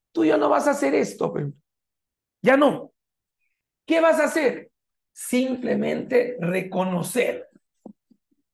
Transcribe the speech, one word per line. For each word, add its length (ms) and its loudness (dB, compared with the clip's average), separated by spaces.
tú 140 2
ya 120 4
no 120 2
vas 180 2
a 40 4
hacer 240 0
esto, 360 -2
pe. 200 -6
Ya 160 4
no. 340 0
¿Qué 160 2
vas 180 4
a 60 2
hacer? 460 -2
Simplemente 1300 -2
reconocer. 1080 -4